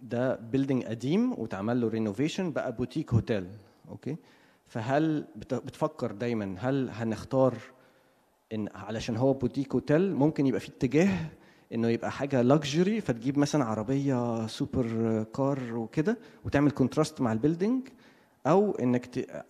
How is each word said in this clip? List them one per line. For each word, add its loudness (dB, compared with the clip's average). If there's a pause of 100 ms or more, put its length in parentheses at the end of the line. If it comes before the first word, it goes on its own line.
ده 0
بيلدينج 0
قديم 0
واتعمل -2
له 2
رينوفيشن -2
بقى -4
بوتيك -2
هوتيل، 2 (420)
اوكي؟ -8 (500)
فهل 0 (100)
بت-، -6
بتفكر -4
دايمًا -4
هل -2
هنختار 0 (960)
ان -4
علشان -6
هو 4
بوتيك -2
هوتيل 2
ممكن 4
يبقى 2
في -14
اتجاه 2 (420)
انه 0
يبقى 0
حاجه 0
لكجري، 4
فتجيب -2
مثلًا 2
عربيه 0
سوبر 0 (120)
كار -2
وكده -2 (260)
وتعمل 4
كونتراست 0
مع 2
البيلدينج، 0 (580)
او 4
انك 0
ت-، -8 (200)